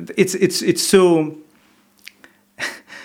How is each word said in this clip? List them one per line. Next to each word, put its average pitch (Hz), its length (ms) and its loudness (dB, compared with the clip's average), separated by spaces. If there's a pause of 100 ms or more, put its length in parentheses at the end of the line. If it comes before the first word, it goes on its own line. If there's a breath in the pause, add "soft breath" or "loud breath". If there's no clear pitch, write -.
(160)
it's, 185 180 0
it's, - 280 0
it's 175 240 -2
so, 170 500 2 (1200 soft breath)
<laughs> - 60 -10 (400 loud breath)